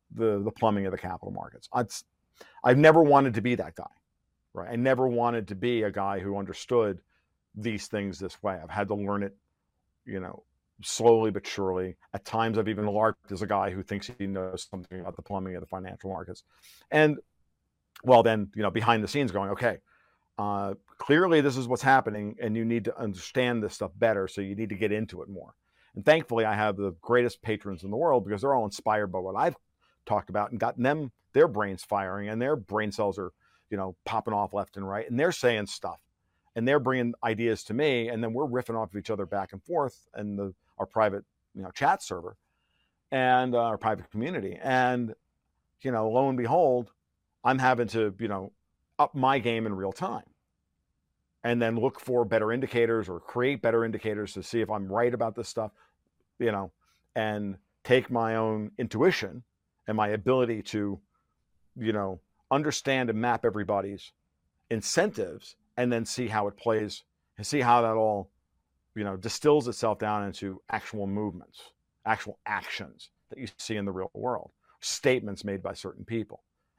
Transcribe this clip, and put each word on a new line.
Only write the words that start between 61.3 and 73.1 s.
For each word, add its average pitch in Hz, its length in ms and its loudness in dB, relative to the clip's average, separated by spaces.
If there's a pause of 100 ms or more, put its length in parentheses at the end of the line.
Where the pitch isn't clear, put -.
you 110 160 0
know, 98 260 -4 (320)
understand 135 580 0
and 110 120 -2
map 120 240 0
everybody's 101 680 -2 (580)
incentives 110 840 -2 (220)
and 123 160 2
then 113 100 0
see 123 240 -6
how 104 220 0
it 98 80 -12
plays 107 460 -2 (340)
and 107 100 -10
see 147 140 0
how 120 200 6
that 113 140 2
all, 107 340 0 (640)
you 107 100 -6
know, 98 100 -6
distills 120 540 2
itself 107 280 -2
down 104 280 -2
into 95 440 -8
actual 104 380 -6
movements, 98 640 -8 (340)
actual 107 400 -4
actions - 680 -8 (180)